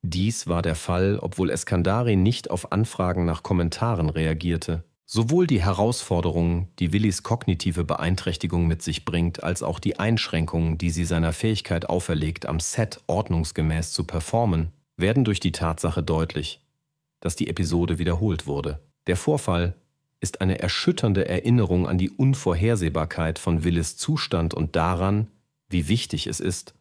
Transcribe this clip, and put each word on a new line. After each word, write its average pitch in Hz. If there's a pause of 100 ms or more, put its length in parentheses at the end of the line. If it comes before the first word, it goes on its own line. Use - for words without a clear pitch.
Dies 92
war 85
der 82
Fall, 92
obwohl 90
Eskandari 101
nicht 101
auf -
Anfragen 90
nach 82
Kommentaren 87
reagierte. 80 (260)
Sowohl 131
die 117
Herausforderungen, 87 (100)
die 85
Willis 104
kognitive 87
Beeinträchtigung 85
mit 80
sich -
bringt, 85
als 87
auch -
die -
Einschränkungen, 82
die 87
sie 82
seiner 82
Fähigkeit 104
auferlegt, 80
am 80
Set -
ordnungsgemäß 82
zu -
performen, 85 (280)
werden 117
durch 104
die 85
Tatsache 82
deutlich, 80 (600)
dass -
die -
Episode 85
wiederholt 85
wurde. 71 (260)
Der 87
Vorfall 90 (440)
ist -
eine 95
erschütternde 101
Erinnerung 90
an 90
die 92
Unvorhersehbarkeit 87
von 82
Willis 85
Zustand 90
und 82
daran, 92 (420)
wie 85
wichtig 120
es -
ist -